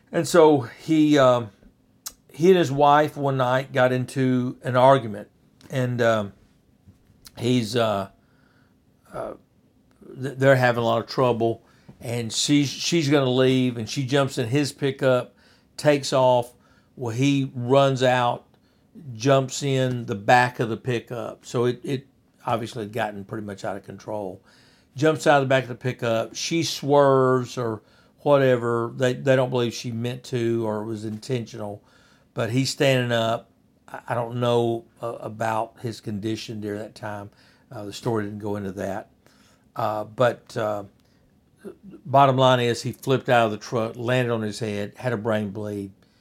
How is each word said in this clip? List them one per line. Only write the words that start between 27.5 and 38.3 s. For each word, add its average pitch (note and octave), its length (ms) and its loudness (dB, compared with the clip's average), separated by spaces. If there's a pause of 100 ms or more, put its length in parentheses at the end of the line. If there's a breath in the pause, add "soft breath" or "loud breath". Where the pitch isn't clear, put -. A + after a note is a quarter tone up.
or A2+ 260 -6 (360 soft breath)
whatever. A#2+ 760 2
They, B2+ 200 0
they C3 220 0
don't B2+ 140 0
believe B2 240 -2
she - 160 -10
meant A#2+ 340 -8
to A#2 420 -2
or G#2+ 160 -4
it A2 40 -10
was A2 180 -8
intentional. G#2+ 760 -8 (520 soft breath)
But A#2 160 -4
he's B2+ 200 0
standing B2+ 420 0
up. A2+ 380 -2 (380)
I, - 200 -16
I B2 60 -4
don't A#2+ 260 -6
know, A#2+ 440 0 (160)
uh, A#2 200 -8
about A2 600 -6
his A2+ 200 -8
condition G#2+ 600 -8
during G#2 200 -8
that A2 140 -14
time. G#2 360 -14 (400 soft breath)
Uh, G#2+ 140 -14
the G2+ 80 -12
story A2+ 320 -4
didn't G#2 160 -10